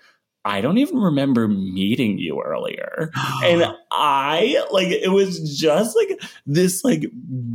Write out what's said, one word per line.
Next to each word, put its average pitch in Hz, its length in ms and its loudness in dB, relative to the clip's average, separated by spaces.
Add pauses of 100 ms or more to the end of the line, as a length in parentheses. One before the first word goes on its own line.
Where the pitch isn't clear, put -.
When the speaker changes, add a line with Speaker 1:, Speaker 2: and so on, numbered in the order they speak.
(440)
Speaker 1:
"I 101 160 0
don't 160 200 2
even 294 180 0
remember 139 500 2
meeting 98 680 0
you 73 240 -4
earlier." - 720 -6
Speaker 2:
<gasps> 135 60 -4 (220)
Speaker 1:
And 170 220 4 (260)
I, 151 800 2
like, 190 160 2
it 185 240 0
was 165 480 0
just, 160 360 2
like, 453 260 0 (240)
this, 180 380 2
like, 160 220 2 (500)